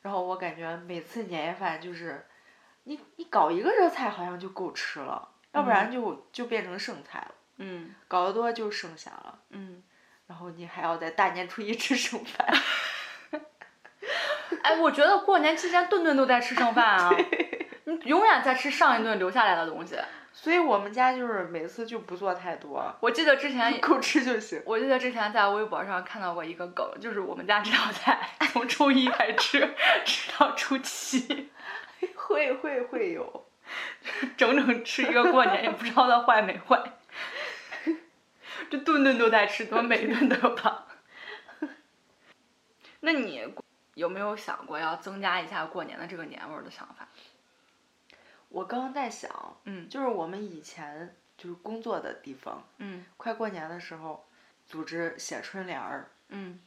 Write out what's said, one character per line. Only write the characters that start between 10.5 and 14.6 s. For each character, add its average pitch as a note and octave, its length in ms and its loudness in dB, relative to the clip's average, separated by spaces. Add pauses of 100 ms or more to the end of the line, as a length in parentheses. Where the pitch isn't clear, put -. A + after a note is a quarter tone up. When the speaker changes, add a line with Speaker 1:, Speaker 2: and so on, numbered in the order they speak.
Speaker 1:
你 E3+ 140 -16
还 E3+ 160 -12
要 E3 160 0
在 D#3+ 140 -6
大 F#3+ 180 2
年 F3+ 180 -6
初 A3 140 -10
一 G#3 140 -2
吃 B3 200 0
剩 - 300 -4
饭。 - 220 2 (840)
<laughs> D4+ 100 -10 (600)
Speaker 2:
<laughs> D5 640 -4